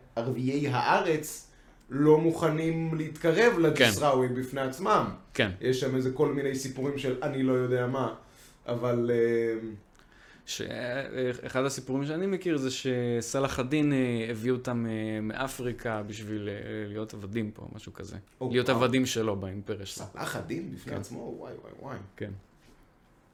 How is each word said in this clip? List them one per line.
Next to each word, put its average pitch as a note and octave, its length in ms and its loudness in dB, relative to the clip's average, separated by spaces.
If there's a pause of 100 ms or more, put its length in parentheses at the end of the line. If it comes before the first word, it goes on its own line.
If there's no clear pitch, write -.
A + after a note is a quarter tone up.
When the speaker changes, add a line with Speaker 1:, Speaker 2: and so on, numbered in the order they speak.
(160)
Speaker 1:
ערביי B2+ 520 0
הארץ D#3 840 0 (400)
לא D3+ 280 8
מוכנים D#3+ 760 2
להתקרב E3 640 4
Speaker 2:
כן. E3+ 60 4
Speaker 1:
לג'סראווים B2+ 720 6
בפני C3 260 -4
עצמם. C3+ 500 2 (240)
Speaker 2:
כן. A2 160 2 (100)
Speaker 1:
יש B2+ 200 2
שם C3 160 0
איזה B2+ 180 2
כל D3+ 200 4
מיני C#3 200 0
סיפורים C3+ 440 -4
של C3 240 -2
אני C3+ 200 -2
לא C3 100 4
יודע B2 340 2
מה, B2+ 280 -2 (520)
אבל, A#2+ 480 0
אה, A#2 540 2 (800)
Speaker 2:
ש-, - 160 -8
אה, B2 440 -6 (400)
אחד C3 180 0
הסיפורים C3+ 420 -2
שאני D#3+ 200 -2
מכיר F#3 300 0
זה C3 140 0
שסלאח B2 920 -2
א-דין, D3 320 2
אה, B2 380 2
הביא A2+ 200 -2
אותם, B2 380 -2
אה, A2 320 -4
מאפריקה A2+ 840 -4
בשביל, G#2 420 -6
אה, G2+ 60 -4 (340)
להיות G#2+ 260 -8
עבדים G#2+ 360 -4
פה, - 240 -14
משהו G#2+ 180 -14
כזה. F#2 240 -12 (240)
Speaker 1:
או, B2+ 120 -2
Speaker 2:
להיות B2 160 4
Speaker 1:
וואו. B2 160 4
Speaker 2:
עבדים B2+ 220 4
שלו A2 300 0
באימפריה G2 500 -6
שלו. - 260 -10
Speaker 1:
סלאח - 240 -6
א-דין F#2+ 380 -6
בפני - 180 -10
Speaker 2:
כן. - 80 -4
Speaker 1:
עצמו? - 380 -10
וואי, - 140 -12 (100)
וואי, - 180 -16
וואי. C3 160 -10 (200)
Speaker 2:
כן. G#2 140 -8 (1040)